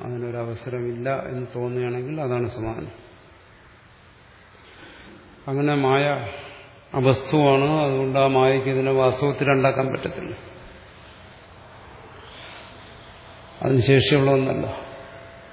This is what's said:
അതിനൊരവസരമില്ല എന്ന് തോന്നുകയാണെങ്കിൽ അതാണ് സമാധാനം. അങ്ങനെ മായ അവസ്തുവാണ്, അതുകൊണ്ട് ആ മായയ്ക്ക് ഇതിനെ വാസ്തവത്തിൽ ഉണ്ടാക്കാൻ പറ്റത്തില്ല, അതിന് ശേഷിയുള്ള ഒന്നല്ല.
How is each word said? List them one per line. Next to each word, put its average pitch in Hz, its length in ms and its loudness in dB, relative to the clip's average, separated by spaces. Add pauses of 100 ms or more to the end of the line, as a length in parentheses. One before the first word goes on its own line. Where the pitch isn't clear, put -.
അതിനൊരവസരമില്ല 120 1040 -6 (180)
എന്ന് 127 220 -8
തോന്നുകയാണെങ്കിൽ 123 760 -6
അതാണ് 123 280 -2
സമാധാനം. 110 460 -8 (2500)
അങ്ങനെ 143 280 0
മായ 139 300 2 (880)
അവസ്തുവാണ്, 139 760 4 (100)
അതുകൊണ്ട് 135 400 0
ആ 135 80 4
മായയ്ക്ക് 135 420 4
ഇതിനെ 131 220 2
വാസ്തവത്തിൽ 135 600 2
ഉണ്ടാക്കാൻ 135 360 2
പറ്റത്തില്ല, - 460 -6 (3250)
അതിന് 135 220 2
ശേഷിയുള്ള 135 500 4
ഒന്നല്ല. 135 360 0 (840)